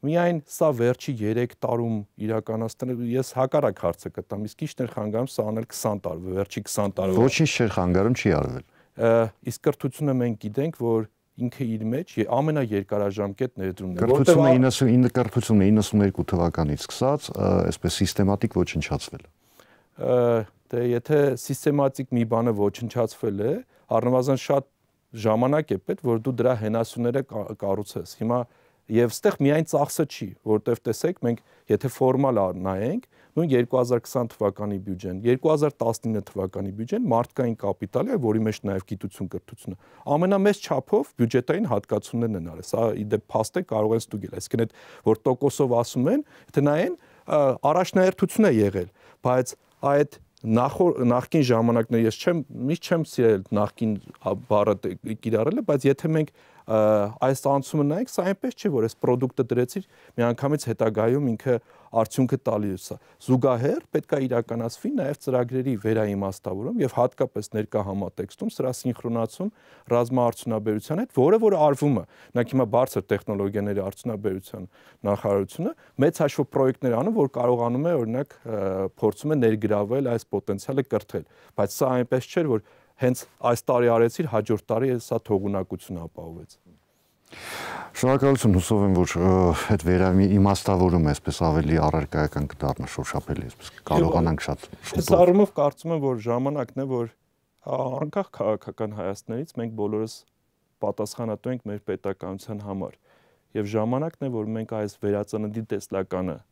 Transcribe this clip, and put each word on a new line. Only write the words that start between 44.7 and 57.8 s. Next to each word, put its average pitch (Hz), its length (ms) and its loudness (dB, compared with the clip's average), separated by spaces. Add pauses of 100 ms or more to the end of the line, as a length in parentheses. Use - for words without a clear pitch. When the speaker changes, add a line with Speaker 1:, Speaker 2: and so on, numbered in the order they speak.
Speaker 1:
որ 214 220 2
տոկոսով 131 560 2
ասում 123 340 0
են, 294 140 0 (140)
եթե - 260 0
նայեն, 180 320 0 (300)
ը, 151 120 4 (320)
առաջնահերթություն 185 800 4
է - 20 4
եղել, 98 400 2 (320)
բայց 127 320 2 (260)
այդ 143 380 2 (200)
նախոր-, 123 640 2
նախկին 127 420 2
ժամանակներ, 117 560 2
ես 110 160 2
չեմ, 175 200 0 (240)
միշտ 147 260 -4
չեմ 165 160 0
սիրել 110 440 2
նախկին, 107 440 -2 (240)
ա, - 160 -4 (100)
բառը 104 320 2
տե-, 95 220 -6 (200)
կիրառելը, 120 460 -2
բայց 143 240 0
եթե 139 240 0
մենք, 156 220 0 (280)
ը, 110 200 0 (380)
այս 131 280 0
անցումը 139 400 0